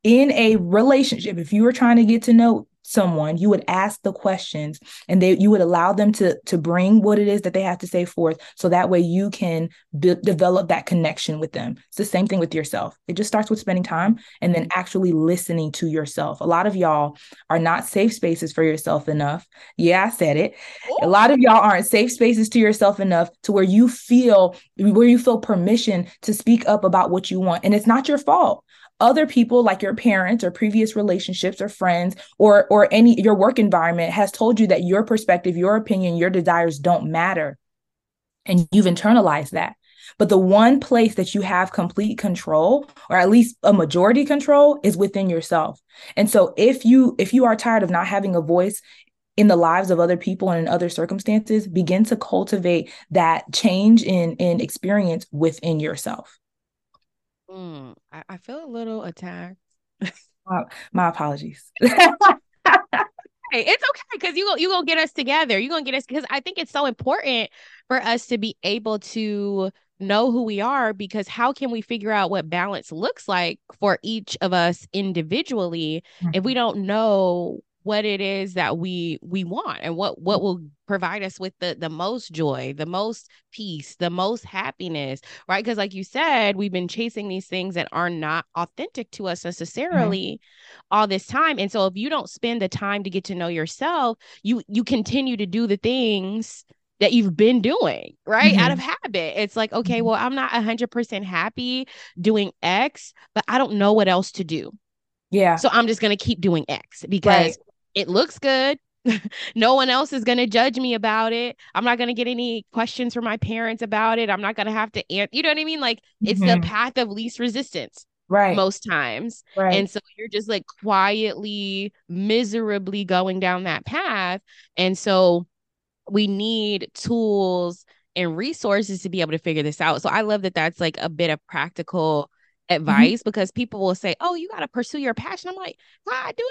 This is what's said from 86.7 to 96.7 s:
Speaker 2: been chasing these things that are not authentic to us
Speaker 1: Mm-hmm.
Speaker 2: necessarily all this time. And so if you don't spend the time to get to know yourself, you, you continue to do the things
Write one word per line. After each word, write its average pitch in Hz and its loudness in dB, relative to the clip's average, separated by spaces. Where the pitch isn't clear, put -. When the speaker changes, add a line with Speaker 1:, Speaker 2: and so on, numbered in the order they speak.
Speaker 2:
been 180 -4
chasing 226 -8
these 185 -10
things 185 -8
that 170 -8
are 175 -4
not 160 -6
authentic 226 -10
to 196 -12
us 175 -8
Speaker 1:
Mm-hmm. - -10
Speaker 2:
necessarily 190 -4
all 208 2
this 190 -4
time. 311 -2
And 202 -6
so 202 0
if 185 -6
you 220 -6
don't 302 -6
spend 233 -6
the 185 0
time 202 -6
to 190 -10
get 185 -6
to 196 -10
know 175 -6
yourself, 233 -4
you, 214 -2
you 214 -2
continue 254 -2
to 208 -4
do 220 -2
the 202 0
things 220 -4